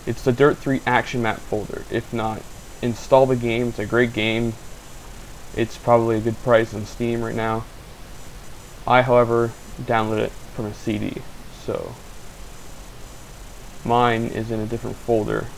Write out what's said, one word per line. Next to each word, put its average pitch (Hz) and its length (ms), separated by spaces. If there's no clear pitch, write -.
It's - 180
the - 100
Dirt 143 260
three 131 260
Action 123 380
Map 110 160
folder. - 520
If 113 220
not, 110 300
install 131 440
the 131 100
game. 120 320
It's 113 100
a 107 80
great 117 260
game. 113 420
It's 113 220
probably 117 380
a 110 40
good 110 220
price 113 320
on 101 120
Steam 117 360
right 113 140
now. 113 280
I, 123 180
however, 117 500
downloaded 110 440
it - 80
from 110 120
a 107 80
C 107 240
D, - 240
so - 300
mine 117 400
is 113 260
in 113 80
a 110 80
different 117 300
folder. 110 500